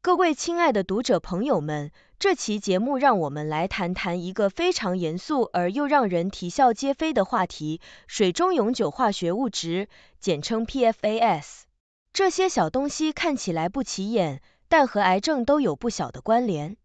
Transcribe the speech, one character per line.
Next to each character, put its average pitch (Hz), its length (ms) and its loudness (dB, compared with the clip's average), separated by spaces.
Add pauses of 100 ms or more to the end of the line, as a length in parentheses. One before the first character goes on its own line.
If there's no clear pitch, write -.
各 359 140 2
位 339 200 2
亲 339 240 -4
爱 339 120 4
的 208 140 0
读 202 180 -2
者 226 160 2
朋 180 260 -4
友 262 160 2
们， 147 300 -6 (300)
这 381 160 4
期 214 240 -4
节 185 180 2
目 262 180 0
让 254 220 4
我 151 120 -2
们 151 180 -6
来 156 180 -2
谈 185 260 -4
谈 180 300 -4
一 180 100 -8
个 196 180 0
非 349 220 0
常 185 260 -2
严 170 200 -4
肃 269 340 -2
而 175 180 0
又 285 160 -2
让 269 220 4
人 175 220 0
啼 - 180 -10
笑 247 240 4
皆 269 220 -2
非 320 180 -2
的 226 120 2
话 190 220 -2
题， 156 340 -6 (260)
水 190 240 0
中 359 240 2
永 240 180 2
久 208 200 -2
化 240 180 0
学 175 220 -2
物 233 180 -2
质， 180 380 -4 (320)
简 151 220 -2
称 226 220 -2
P 254 200 0
F 226 160 2
A 220 180 -2
S。 196 460 -2 (480)
这 381 180 2
些 381 180 0
小 175 220 0
东 269 180 -2
西 311 240 -2
看 302 240 -2
起 - 140 -4
来 165 180 0
不 254 140 -2
起 202 300 -4
眼， 165 280 0 (280)
但 302 180 6
和 208 140 -2
癌 185 180 4
症 262 260 0
都 285 160 4
有 196 140 0
不 233 160 -4
小 143 220 -6
的 123 80 -14
关 240 260 2
联。 170 380 -4